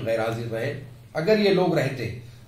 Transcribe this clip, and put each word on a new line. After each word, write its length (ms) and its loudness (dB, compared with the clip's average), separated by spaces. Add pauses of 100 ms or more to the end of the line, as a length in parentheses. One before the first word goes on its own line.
غیر 140 0
حاضر 320 -4
رہے۔ 220 -4 (400)
اگر 260 2
یہ 100 4
لوگ 280 4
رہتے 420 -2 (280)